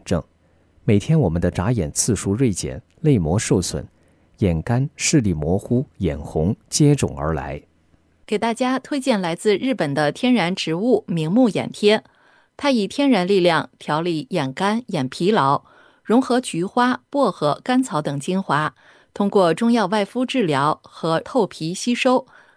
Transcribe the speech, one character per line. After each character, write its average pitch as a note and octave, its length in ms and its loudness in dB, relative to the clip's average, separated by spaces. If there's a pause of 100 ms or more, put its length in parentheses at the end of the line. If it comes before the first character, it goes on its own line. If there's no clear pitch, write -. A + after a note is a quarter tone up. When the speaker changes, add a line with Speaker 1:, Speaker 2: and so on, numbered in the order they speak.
Speaker 1:
症。 E2 180 -2 (640)
每 G#2 140 4
天 D#3+ 200 2
我 A#2+ 100 2
们 E2 120 -2
的 F2 100 0
眨 G2 220 -2
眼 F2 180 -2
次 - 240 -2
数 G2 200 -2
锐 A#2+ 180 0
减， C2+ 280 -8 (200)
泪 D3 180 4
膜 E2 200 0
受 A2+ 220 2
损， D2 240 -6 (540)
眼 E2+ 240 2
干、 C3 340 -2
视 - 240 2
力 G#2 120 0
模 D#2 260 0
糊、 B2 260 -2 (140)
眼 D#2 180 -2
红 D#2 380 -2 (140)
接 D3 260 4
踵 - 220 -2
而 D#3 160 -2
来。 - 280 -6 (640)
Speaker 2:
给 G#3+ 140 -4
大 A3+ 140 -2
家 B3+ 260 -2
推 C#4+ 220 -6
荐 A#3+ 200 0
来 E3+ 140 -2
自 G#3 220 2
日 C4 160 -2
本 D#3 220 -2
的 D3+ 180 2
天 B3 220 0
然 F3+ 200 0
植 D#3+ 200 -4
物 A3+ 340 0
明 D#3+ 220 -2
目 A#3+ 180 4
眼 C#3 240 -4
贴， G#3 320 2 (520)
它 C#4+ 140 0
以 A3 160 2
天 C#4 220 0
然 F#3+ 180 4
力 G3 140 4
量 E3+ 380 2
调 D#3 220 -2
理 E3 300 -4
眼 C#3 220 -2
干、 G3+ 360 -2
眼 C3+ 200 -2
疲 F3 220 -2
劳、 C#3+ 340 2 (400)
融 A#3 180 4
合 B3+ 180 0
菊 E3+ 240 -6
花、 B3 460 -2
薄 C4+ 200 0
荷、 D3 340 -2
甘 B3+ 180 2
草 E3 200 -2
等 C#3+ 160 -4
精 F#3 220 -4
华， D3+ 340 -2 (400)
通 G3+ 160 -2
过 F3+ 240 4
中 A#3 180 2
药 A3+ 140 2
外 G3+ 180 0
敷 B3 220 -4
治 B3+ 180 0
疗 D3 380 0
和 - 380 -2
透 A3+ 260 0
皮 D#3+ 260 -8
吸 A#3+ 220 -2
收， B3+ 320 0 (300)